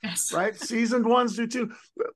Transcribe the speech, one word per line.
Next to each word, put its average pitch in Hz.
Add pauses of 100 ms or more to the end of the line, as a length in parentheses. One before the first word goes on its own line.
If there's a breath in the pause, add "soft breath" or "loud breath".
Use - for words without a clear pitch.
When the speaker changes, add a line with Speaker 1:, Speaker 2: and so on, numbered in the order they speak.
Speaker 1:
Yes. 175
Speaker 2:
Right? 190
Seasoned 233
ones 233
do 233
too. 233 (300 loud breath)
L-, -